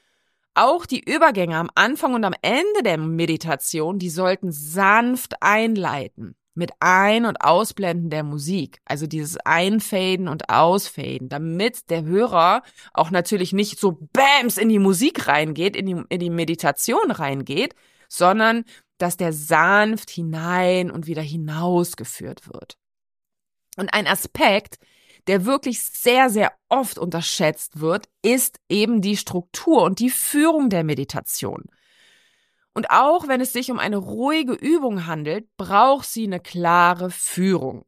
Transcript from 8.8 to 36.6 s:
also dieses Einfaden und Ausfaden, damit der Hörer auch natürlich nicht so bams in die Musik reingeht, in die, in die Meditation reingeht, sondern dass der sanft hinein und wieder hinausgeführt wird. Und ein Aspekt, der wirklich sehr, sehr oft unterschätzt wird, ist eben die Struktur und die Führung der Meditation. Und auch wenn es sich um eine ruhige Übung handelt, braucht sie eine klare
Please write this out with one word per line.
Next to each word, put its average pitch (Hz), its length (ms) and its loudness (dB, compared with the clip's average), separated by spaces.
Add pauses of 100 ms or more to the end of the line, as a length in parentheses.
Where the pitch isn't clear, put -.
also 151 220 -6
dieses 113 300 -8
Einfaden 185 920 0
und 156 220 -6
Ausfaden, 135 800 2
damit 165 600 -4
der 165 140 -2
Hörer 190 580 2 (320)
auch 160 160 0
natürlich 180 420 -2
nicht 202 260 -2
so 185 200 0 (140)
bams 269 440 4
in 226 140 2
die 214 80 4
Musik 196 500 2
reingeht, 156 480 0
in 190 100 -6
die, 180 220 -4
in 170 100 -4
die 175 120 -4
Meditation 170 800 -2
reingeht, 143 640 -4 (340)
sondern 220 560 2 (340)
dass 175 200 -2
der 165 160 -2
sanft 185 720 2
hinein 180 840 -2
und 160 160 -10
wieder 156 160 -6
hinausgeführt 160 1300 -4
wird. - 300 -20 (960)
Und 190 160 -6
ein 208 140 0
Aspekt, 202 720 0 (480)
der 185 180 0
wirklich 262 380 -2
sehr, 247 480 4
sehr 202 220 2 (180)
oft 254 280 0
unterschätzt 165 840 -4
wird, 160 260 -2 (160)
ist 247 360 0 (120)
eben 214 320 2
die 202 160 0
Struktur - 640 0
und 185 160 0
die 240 100 0
Führung 294 640 2
der 175 140 0
Meditation. - 800 -6 (1120)
Und 220 140 -6
auch 302 360 4
wenn 262 140 0
es 262 140 -4
sich 247 160 -4
um 240 80 -4
eine 208 180 -2
ruhige 247 560 -2
Übung 247 540 -2
handelt, 160 400 -6 (100)
braucht 226 500 4
sie 226 200 -6
eine 185 140 -4
klare 175 680 2